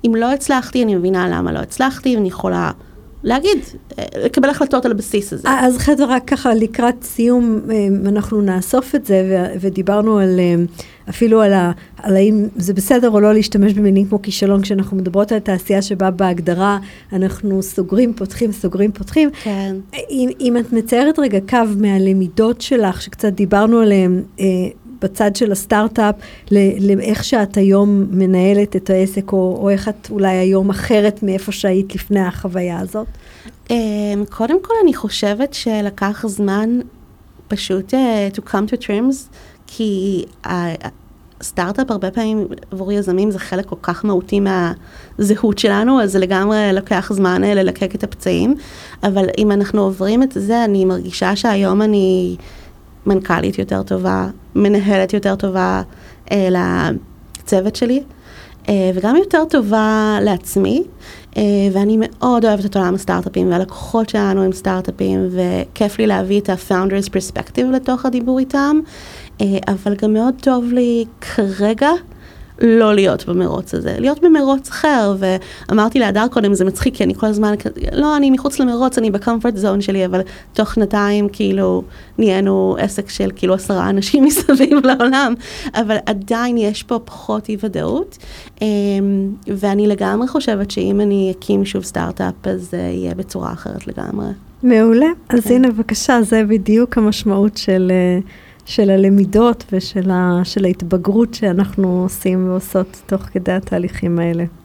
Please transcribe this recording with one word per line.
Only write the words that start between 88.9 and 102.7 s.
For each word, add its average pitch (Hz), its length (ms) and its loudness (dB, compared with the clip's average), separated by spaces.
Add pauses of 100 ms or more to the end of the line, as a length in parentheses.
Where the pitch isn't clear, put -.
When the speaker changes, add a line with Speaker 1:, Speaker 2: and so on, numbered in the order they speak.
Speaker 1:
ואני 202 400 0
לגמרי 202 400 0
חושבת 214 440 -2
שאם 202 300 0
אני 196 380 0
אקים 196 260 0
שוב 196 180 -6
סטארט-אפ, 175 640 -6
אז 185 240 -4
זה 180 60 -6
יהיה 180 380 -4
בצורה 190 380 -8
אחרת - 340 -12
לגמרי. 202 400 -8 (360)
Speaker 2:
מעולה. 233 440 6 (220)
אז 240 140 2
Speaker 1:
כן. 247 100 2
Speaker 2:
הנה, 254 180 4
בבקשה, 226 500 0
זה 220 280 2
בדיוק 220 480 2
המשמעות 208 600 2
של, 185 380 2
אה, 180 240 2 (460)
של 202 240 2
הלמידות 196 840 4
ושל 190 400 -2
ה-, 180 320 0
של 196 220 -2
ההתבגרות 185 680 0
שאנחנו 185 720 0
עושים 185 460 -2
ועושות 190 560 -4